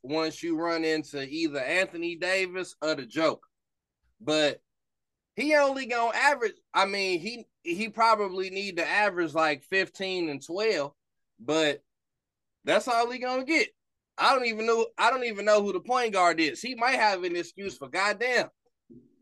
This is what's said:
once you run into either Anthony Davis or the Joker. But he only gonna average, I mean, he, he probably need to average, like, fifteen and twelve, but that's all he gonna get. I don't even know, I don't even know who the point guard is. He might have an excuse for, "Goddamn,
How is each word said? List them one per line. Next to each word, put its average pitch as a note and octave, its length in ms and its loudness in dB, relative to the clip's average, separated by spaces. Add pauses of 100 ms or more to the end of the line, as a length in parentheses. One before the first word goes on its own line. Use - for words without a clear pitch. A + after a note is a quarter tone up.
once D#3+ 400 -4
you E3 160 -2
run E3 260 -2
into D#3 420 -2
either C#3+ 340 -4
Anthony E3+ 560 -2
Davis F3+ 640 -4
or D#3 120 0
the B2 120 -8
Joker. D3 420 -2 (720)
But D3 400 0 (760)
he D4 200 2
only C4+ 300 2
gonna A#3 280 0
average, A#3+ 380 2 (220)
I F#3+ 100 4
mean, G3 360 0
he, A3+ 260 -10 (160)
he F#3+ 260 -4
probably G#3 600 0
need G3 260 -8
to E3 100 -2
average, F3 460 0
like, D#3 320 0
fifteen F#3 640 -4
and C#3+ 160 -8
twelve, F3 480 -2 (500)
but D3+ 400 0 (800)
that's G#3 240 2
all A#3+ 220 2
he B3 80 -8
gonna B3+ 260 -4
get. C#4+ 240 2 (500)
I A#3+ 160 6
don't B3 120 0
even A3 200 -4
know, A3+ 200 2 (120)
I A3 120 4
don't B3+ 140 0
even G#3 220 -4
know G#3+ 160 6
who G3+ 100 -2
the F#3 80 -2
point A#3+ 320 0
guard F3 280 4
is. D3 200 0
He B3+ 140 -8
might A#3+ 240 2
have G3 260 2
an F3 120 -4
excuse F3+ 420 -8
for, C3+ 100 -12
"Goddamn, G3+ 600 0 (720)